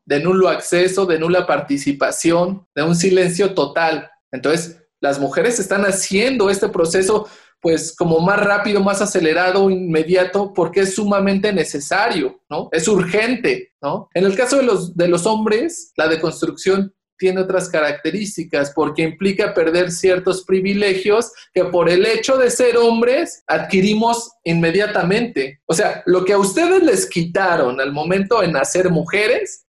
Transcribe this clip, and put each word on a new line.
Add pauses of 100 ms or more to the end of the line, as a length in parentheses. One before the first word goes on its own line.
De
nulo
acceso,
de
nula
participación,
de
un
silencio
total. (220)
Entonces, (220)
las
mujeres
están
haciendo
este
proceso (340)
pues,
como
más
rápido,
más
acelerado,
inmediato,
porque
es
sumamente
necesario,
¿no?
Es
urgente,
¿no?
En
el
caso
de
los,
de
los
hombres,
la
deconstrucción (240)
tiene
otras
características,
porque
implica
perder
ciertos
privilegios (220)
que
por
el
hecho
de
ser
hombres
adquirimos (120)
inmediatamente.
O
sea,
lo
que
a
ustedes
les
quitaron
al
momento
de
nacer
mujeres,